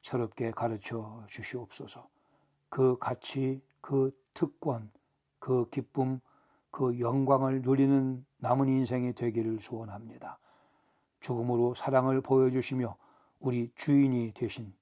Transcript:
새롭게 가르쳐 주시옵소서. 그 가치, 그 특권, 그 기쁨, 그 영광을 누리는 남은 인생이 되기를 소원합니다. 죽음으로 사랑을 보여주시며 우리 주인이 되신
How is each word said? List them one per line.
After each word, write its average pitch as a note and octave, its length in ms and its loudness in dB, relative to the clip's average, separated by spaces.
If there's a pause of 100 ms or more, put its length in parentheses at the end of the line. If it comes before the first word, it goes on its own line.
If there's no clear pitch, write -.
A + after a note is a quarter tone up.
새롭게 A#2 480 -4
가르쳐 A2+ 760 -8
주시옵소서. - 800 -14 (600)
그 C3 300 2
가치, C3+ 640 -4 (180)
그 C3+ 340 0 (200)
특권, B2 560 -4 (480)
그 B2 320 0
기쁨, C3 500 -2 (500)
그 B2 300 0
영광을 C3 640 2
누리는 C3+ 640 4 (120)
남은 C3 320 2
인생이 B2+ 460 0
되기를 A2+ 480 -2
소원합니다. A2+ 760 -12 (840)
죽음으로 A#2+ 540 0
사랑을 C3 460 2
보여주시며 C3 760 2 (440)
우리 A#2+ 340 -2
주인이 C3 600 2
되신 A2 480 -8